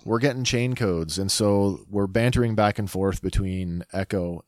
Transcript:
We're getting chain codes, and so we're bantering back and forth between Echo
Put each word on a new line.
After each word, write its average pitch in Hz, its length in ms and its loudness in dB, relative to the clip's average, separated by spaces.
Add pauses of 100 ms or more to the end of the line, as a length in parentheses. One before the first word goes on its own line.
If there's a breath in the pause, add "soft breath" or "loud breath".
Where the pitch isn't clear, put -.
We're 113 160 0
getting 127 240 0
chain 123 320 0
codes, 82 420 -2
and 95 120 -2
so 101 600 2
we're 101 160 0
bantering 113 480 2
back 104 240 2
and 101 100 -4
forth 95 320 -2
between 92 640 -2 (100)
Echo 90 560 -4